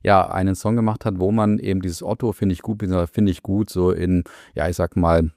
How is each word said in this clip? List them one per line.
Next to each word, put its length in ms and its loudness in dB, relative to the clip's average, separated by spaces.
ja 220 4
einen 300 0
Song 220 -2
gemacht 260 -2
hat, 160 -2
wo 140 0
man 260 2
eben 220 -2
dieses 200 -6
„Otto 300 -4
finde 220 -2
ich 80 -6
gut“, 160 -6
beziehungsweise 340 -2
„finde 220 0
ich 100 -8
gut“, 260 -2
so 220 2
in, 320 0
ja, 140 -2
ich 80 -4
sag 180 -2
mal 420 2